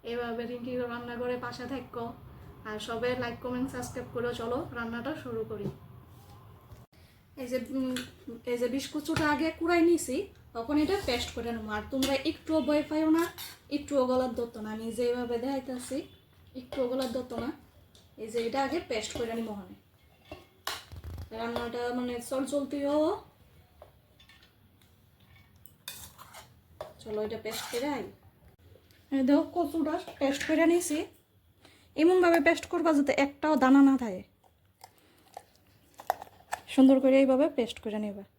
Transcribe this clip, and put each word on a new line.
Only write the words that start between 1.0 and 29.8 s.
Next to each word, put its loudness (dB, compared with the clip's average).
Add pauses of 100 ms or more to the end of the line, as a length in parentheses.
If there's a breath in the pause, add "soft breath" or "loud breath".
পাশে -10
থাকো, -8 (640 loud breath)
আর -6 (100)
সবাই -2 (120)
লাইক, -6
কমেন্ট, -4
সাবস্ক্রাইব -8
করো। -2 (100)
চলো -4 (200)
রান্নাটা -6 (120)
শুরু -6
করি। -6 (1700 soft breath)
এই -8
যে, -2 (200)
উম, -2 (560)
এই 0
যে 0
বিষ -4
কচুটা -2
আগে 0 (120)
কুড়াই 4
নিছি, 2 (380)
তখন -4
এটা 2 (120)
পেস্ট -2
করে -6
নেবো। -8
আর -6 (100)
তোমরা 2 (160)
একটুও -2
ভয় 2
পাইও 2
না, 2 (520 loud breath)
একটুও 0
গলার 2
ধরতো -6
না। -8
আমি -8 (100)
যেভাবে 0
দেখাইতেছি -4 (600)
একটুও -4
গলার -2
ধরতো -6
না। -4 (720)
এই -10
যে -2
এটা -2
আগে -2 (100)
পেস্ট -4
করে -4
নিবো। -6
মানে -16 (1600)
রান্নাটা -4 (160)
মানে -4 (160)
চল -2
চলতিও। -2 (4000)
চলো -6
এটা -6
পেস্ট -8
করে -2 (100)
আই। -6 (1080)
এই 2
দেখো 8 (120)
কচুটা 0 (240)